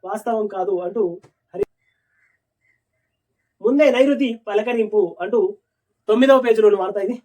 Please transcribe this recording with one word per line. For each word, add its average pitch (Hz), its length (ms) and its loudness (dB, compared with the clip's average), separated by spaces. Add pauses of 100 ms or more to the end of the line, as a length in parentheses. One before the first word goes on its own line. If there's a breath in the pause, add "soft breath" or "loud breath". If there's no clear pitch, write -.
వాస్తవం 214 440 -6
కాదు" 190 320 -4
అంటూ 180 420 -4 (340)
హరి-, 403 120 -4 (1900)
"ముందే 277 300 4
నైరుతి 247 560 0
పలకరింపు" 214 760 -2
అంటూ 202 360 -2 (500)
తొమ్మిదవ 262 320 4
పేజీలోని 214 360 4
వార్త 190 220 -4
ఇది. 220 280 -6